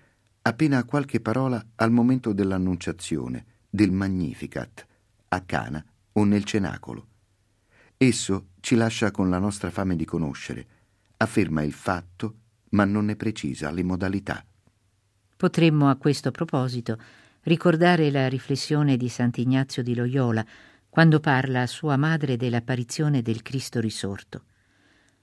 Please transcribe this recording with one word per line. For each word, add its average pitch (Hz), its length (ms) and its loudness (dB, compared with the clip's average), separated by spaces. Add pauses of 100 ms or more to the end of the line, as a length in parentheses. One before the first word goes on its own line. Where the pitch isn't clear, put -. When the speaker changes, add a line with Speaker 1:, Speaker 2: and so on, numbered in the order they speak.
(420)
Speaker 1:
appena 127 420 0
qualche 135 360 -4
parola 123 440 -2 (120)
al 113 160 2
momento 120 400 2
dell'annunciazione, 90 1120 -2 (240)
del 98 240 2
Magnificat, 90 960 -6 (420)
a 92 140 -2
Cana 67 420 -6 (320)
o 107 80 4
nel 101 200 2
cenacolo. - 640 -6 (880)
Esso 98 540 2 (100)
ci - 160 2
lascia 113 340 2
con 95 180 0
la 90 100 2
nostra 101 320 -4
fame 95 260 -2
di 80 80 -2
conoscere, 73 640 -6 (520)
afferma 85 440 0
il 73 100 -2
fatto, 95 640 -6 (340)
ma 101 140 4
non 104 220 0
ne 107 100 -2
precisa 76 540 -6
le 87 120 -2
modalità. 92 640 -4 (920)
Speaker 2:
Potremmo 160 540 4
a 131 60 2
questo 139 340 0
proposito 123 680 -4 (440)
ricordare 165 680 4
la 135 180 2
riflessione 139 680 0
di 123 120 0
Sant'Ignazio 127 720 0
di 120 120 -2
Loyola, 120 520 0 (420)
quando 160 320 6
parla 131 420 0
a 123 40 0
sua 147 300 -2
madre 147 400 0
dell'apparizione 127 840 -2
del 113 220 -4
Cristo - 380 -6
risorto. - 640 -6 (800)